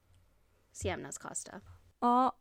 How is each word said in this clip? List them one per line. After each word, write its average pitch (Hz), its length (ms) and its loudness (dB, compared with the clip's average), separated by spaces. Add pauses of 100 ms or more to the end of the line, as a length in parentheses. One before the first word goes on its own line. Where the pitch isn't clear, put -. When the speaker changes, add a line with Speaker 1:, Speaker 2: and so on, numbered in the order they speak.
(720)
Speaker 1:
Siemna's 143 460 -6
Costa. - 440 -10 (400)
Speaker 2:
All 247 400 4